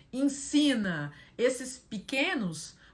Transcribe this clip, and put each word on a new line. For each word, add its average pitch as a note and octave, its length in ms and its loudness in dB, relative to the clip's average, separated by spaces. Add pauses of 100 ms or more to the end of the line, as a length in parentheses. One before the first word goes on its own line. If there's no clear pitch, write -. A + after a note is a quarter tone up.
(120)
ensina B3 1000 2 (240)
esses B3+ 400 0
pequenos A#3 1000 -4 (180)